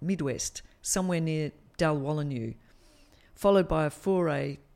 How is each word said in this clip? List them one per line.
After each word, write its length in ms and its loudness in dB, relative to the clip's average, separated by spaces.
Midwest, 600 -4
somewhere 380 0
near 300 -2
Dalwallanu, 760 0
followed 320 6
by 200 0
a 40 -2
foray 680 -2